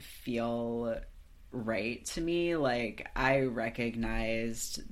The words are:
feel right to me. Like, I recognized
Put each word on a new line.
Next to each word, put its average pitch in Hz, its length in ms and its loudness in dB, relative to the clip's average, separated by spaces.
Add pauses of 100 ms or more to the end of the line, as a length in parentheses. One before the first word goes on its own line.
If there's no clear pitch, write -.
feel 117 1000 -2 (520)
right 113 540 -2
to - 140 -4
me. 170 360 2
Like, 123 580 0
I 131 280 6
recognized 113 1500 0